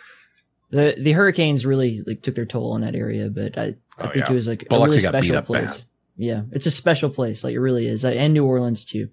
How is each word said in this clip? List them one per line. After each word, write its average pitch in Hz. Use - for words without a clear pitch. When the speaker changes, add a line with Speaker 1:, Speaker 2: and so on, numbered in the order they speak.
Speaker 1:
The, 143
the 147
hurricanes 156
really, 127
like, 110
took -
their 117
toll 117
on 110
that 113
area, 113
but 104
I, 113
I 104
Speaker 2:
Oh, -
Speaker 1:
think -
Speaker 2:
yeah. 131
Speaker 1:
it 127
was, 117
like, 113
a -
Speaker 2:
Biloxi 120
Speaker 1:
really 98
Speaker 2:
got 90
beat 87
Speaker 1:
special 82
Speaker 2:
up -
Speaker 1:
place. -
Speaker 2:
bad. -
Speaker 1:
Yeah, 113
it's 143
a 160
special 151
place. 117
Like, 123
it 120
really 123
is. 113
Uh, 127
and 139
New 151
Orleans, 123
too. 107